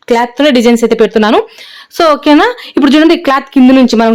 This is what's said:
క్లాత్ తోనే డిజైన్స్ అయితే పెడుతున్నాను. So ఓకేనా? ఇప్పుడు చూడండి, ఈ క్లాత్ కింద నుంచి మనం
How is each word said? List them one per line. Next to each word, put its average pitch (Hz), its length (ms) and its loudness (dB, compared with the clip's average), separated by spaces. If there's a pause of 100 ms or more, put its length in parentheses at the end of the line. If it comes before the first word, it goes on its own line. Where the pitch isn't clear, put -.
(100)
క్లాత్ 240 260 -2
తోనే 294 200 0
డిజైన్స్ 233 300 0
అయితే 226 140 -2
పెడుతున్నాను. 220 380 0 (580)
So 349 60 -4 (120)
ఓకేనా? 302 320 0 (280)
ఇప్పుడు 269 200 0
చూడండి, 320 240 0
ఈ - 80 -8
క్లాత్ 269 280 -4
కింద 254 240 4
నుంచి 247 220 0
మనం 226 140 0